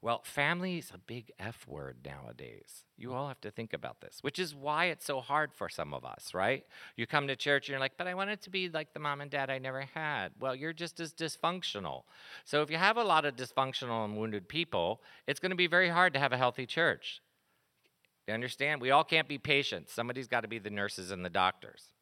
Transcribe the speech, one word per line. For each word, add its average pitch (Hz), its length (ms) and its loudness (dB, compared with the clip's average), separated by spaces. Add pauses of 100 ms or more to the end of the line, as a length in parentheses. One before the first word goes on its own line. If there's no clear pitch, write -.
Well, 117 240 0
family 175 540 0
is - 120 -12
a - 80 -18
big 113 400 -12
F 107 300 -10
word 67 360 -10
nowadays. 62 800 -16 (120)
You 127 180 -10
all 139 140 -4
have 135 140 -12
to 107 100 -8
think 113 200 -8
about - 280 -8
this, - 200 -18
which 143 200 -2
is 170 120 -2
why 147 340 0
it's 165 180 -2
so 135 160 -2
hard 139 340 0
for 90 140 -4
some 73 260 -4
of 64 100 -6
us, - 300 -12
right? 101 320 2 (300)
You 117 100 -4
come 143 220 0
to 135 80 0
church 143 320 2
and 143 60 -4
you're 135 40 -2
like, 135 180 -2
"But 180 120 -4
I 180 60 -4
want 196 160 -2
it 208 120 -6
to - 80 -18
be 185 180 -2
like 156 260 -6
the - 40 -8
mom 143 220 -2
and 143 100 -10
dad 139 180 0
I 135 100 -2
never 131 240 -4
had." 139 580 -4
Well, 131 160 -2
you're 156 160 -6
just 160 260 -8
as 160 160 -6
dysfunctional. 147 920 -4 (400)
So 151 180 2
if 151 80 -2
you 160 80 0
have 202 180 6
a 233 80 4
lot 160 200 6
of 139 120 0
dysfunctional 127 680 0
and 107 140 -2
wounded 107 300 -2
people, 110 560 0 (240)
it's 143 100 0
gonna 185 160 -2
be 175 140 4
very 175 220 6
hard 175 240 6
to 139 40 2
have 135 140 4
a 127 40 0
healthy 123 300 2
church. - 560 0 (1040)
You 104 80 -2
understand? 127 460 -2
We 127 100 2
all 151 140 8
can't 160 240 2
be 143 100 -6
patients. 135 540 0
Somebody's 120 340 -4
gotta 113 220 0
be 113 100 -6
the 101 100 -6
nurses 101 440 -4
and 90 120 -6
the 90 60 0
doctors. - 720 2